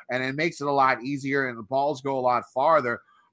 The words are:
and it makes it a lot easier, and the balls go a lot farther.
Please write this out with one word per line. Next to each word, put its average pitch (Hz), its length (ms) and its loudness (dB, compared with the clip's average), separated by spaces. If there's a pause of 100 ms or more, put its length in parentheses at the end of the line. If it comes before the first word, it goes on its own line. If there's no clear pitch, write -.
(100)
and 127 120 -4
it 131 120 -4
makes 156 280 -4
it 143 40 -4
a 143 60 0
lot 131 320 4
easier, 139 440 -2
and 120 100 -10
the 113 40 -12
balls 135 380 -2
go 135 180 -4
a - 20 -4
lot 123 240 2 (100)
farther. 131 460 2 (320)